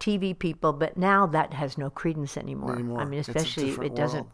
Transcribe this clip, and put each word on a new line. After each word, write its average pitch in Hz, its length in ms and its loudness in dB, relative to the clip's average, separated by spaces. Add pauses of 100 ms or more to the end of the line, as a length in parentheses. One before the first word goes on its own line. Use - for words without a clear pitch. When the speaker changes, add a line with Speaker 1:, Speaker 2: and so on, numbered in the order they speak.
Speaker 1:
T 208 160 2
V 185 180 0
people, 165 380 0
but 151 240 -2
now 196 300 6
that 156 260 2
has 139 260 -4
no 143 120 -2
credence 156 460 -2
anymore. 135 360 -4
Speaker 2:
Anymore. 120 280 -4
Speaker 1:
I 143 40 -2
mean, 143 160 -4
Speaker 2:
It's 143 80 -4
a - 20 -6
Speaker 1:
especially 147 360 0
Speaker 2:
different 135 260 -2
Speaker 1:
it - 20 -8
doesn't 147 400 0